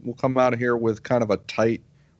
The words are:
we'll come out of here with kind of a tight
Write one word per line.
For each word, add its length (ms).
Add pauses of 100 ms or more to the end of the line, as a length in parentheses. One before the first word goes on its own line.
we'll 100
come 240
out 160
of 60
here 180
with 240
kind 220
of 80
a 60
tight 440 (380)